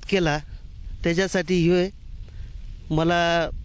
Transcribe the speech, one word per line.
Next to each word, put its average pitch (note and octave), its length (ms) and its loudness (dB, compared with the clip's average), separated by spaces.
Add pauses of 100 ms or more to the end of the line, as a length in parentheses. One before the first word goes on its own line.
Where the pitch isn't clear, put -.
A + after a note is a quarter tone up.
केला, E3 280 2 (680)
त्याच्यासाठी F3+ 520 2
हे F3+ 340 4 (1000)
मला, E3+ 600 2 (160)